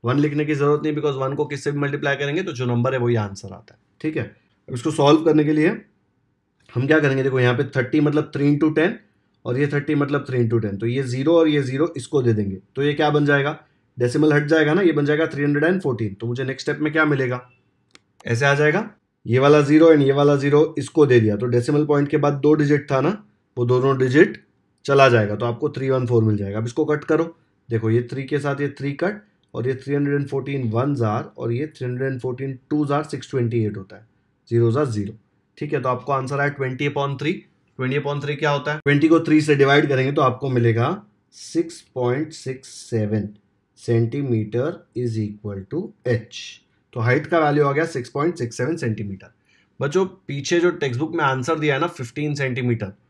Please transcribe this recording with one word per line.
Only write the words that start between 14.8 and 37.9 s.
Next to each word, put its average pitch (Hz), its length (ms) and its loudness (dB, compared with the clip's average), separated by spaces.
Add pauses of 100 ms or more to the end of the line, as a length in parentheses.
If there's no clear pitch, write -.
ये 170 100 4
बन 147 140 0
जाएगा 151 220 0
थ्री 139 160 -4
हंड्रेड 147 200 0
एंड 185 180 0
फ़ोर्टीन। 113 320 -4
तो 117 140 -8
मुझे 123 160 -4
नेक्स्ट 131 260 -6
स्टेप 147 120 -4
में 151 120 -2
क्या 156 120 2
मिलेगा, 131 360 0 (840)
ऐसे 120 200 0
आ 143 80 4
जाएगा, 156 360 2 (360)
ये 120 140 2
वाला 147 220 8
ज़ीरो 156 320 8
and 147 100 6
ये 135 100 4
वाला 143 220 4
ज़ीरो 143 420 2
इसको 143 280 2
दे 123 140 6
दिया, 107 180 2
तो 120 100 -4
डेसिमल 135 380 0
पॉइंट 143 240 2
के 156 80 0
बाद 143 160 2 (100)
दो 147 100 6
डिजिट 147 380 2
था 131 100 2
ना, 180 220 -2 (340)
वो 120 80 0
दोनों 127 320 2
डिजिट 131 440 4 (440)
चला 139 240 6
जाएगा, 107 260 2
तो 120 100 -4
आपको 120 240 -4
थ्री 135 200 -6
वन 127 180 0
फ़ोर 117 160 4
मिल 107 140 2
जाएगा। 101 200 -6
अब 113 80 -4
इसको 131 200 -2
कट 147 180 -2
करो, 160 320 0 (340)
देखो 110 200 -2
ये 117 220 2
थ्री 131 140 -8
के 143 140 -4
साथ 139 220 -4
ये 143 80 -2 (100)
थ्री 139 140 -6
कट, 202 280 -4 (320)
और 120 140 -6
ये 131 80 -2
थ्री 143 200 -6
हंड्रेड 143 200 0
एंड 143 140 -2
फ़ोर्टीन 135 420 -6
वनज़ 123 320 -2
आर, 110 340 -2
और 117 140 -6
ये 135 160 -4
थ्री - 200 -12
हंड्रेड 131 240 -4
एंड 127 100 -8
फ़ोर्टीन 131 360 -8 (120)
टूज़ 151 240 -2
आर, 151 100 -2
सिक्स 147 280 -12
ट्वेंटी 120 340 0
एट 101 120 -6
होता 95 180 -16
है, - 120 -20 (420)
ज़ीरोज़ 117 300 2
आर 151 80 0
ज़ीरो। 104 260 -6 (440)
ठीक 147 160 -6
है, 135 80 -2
तो 127 80 -2
आपको 123 220 -4
आंसर 135 280 -2
आया 143 100 0
ट्वेंटी 139 400 -4
upon 139 320 -4
three। 160 120 -2 (460)
ट्वेंटी 131 200 -2